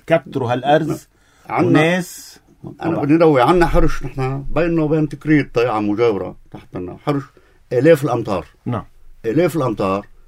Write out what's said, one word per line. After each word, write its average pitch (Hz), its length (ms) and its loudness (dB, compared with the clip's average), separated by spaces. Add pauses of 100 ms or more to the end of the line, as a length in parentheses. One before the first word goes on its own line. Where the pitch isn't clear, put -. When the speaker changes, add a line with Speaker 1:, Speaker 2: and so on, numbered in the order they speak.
Speaker 1:
بكتروا 143 440 -2
هالأرز. 139 360 0
Speaker 2:
نعم. - 100 -6 (480)
عنا، 113 220 -2
Speaker 1:
وناس 165 720 -2 (440)
Speaker 2:
أنا - 200 -4
بدي 143 120 2
نوي، 160 280 6
عنا 170 240 4
حرش - 380 2
نحن 135 400 -6 (100)
بيننا 165 280 0
وبين 151 260 0
تكريت 143 460 0
طيعة 117 260 0
مجاورة 104 560 -2 (140)
تحتنا. 95 460 -14
حرش 139 260 -4 (500)
آلاف 139 320 4
الأمتار. 110 420 -4 (180)
Speaker 1:
نعم. 120 200 -6 (400)
Speaker 2:
آلاف 156 320 0
الأمتار. 107 500 -2 (220)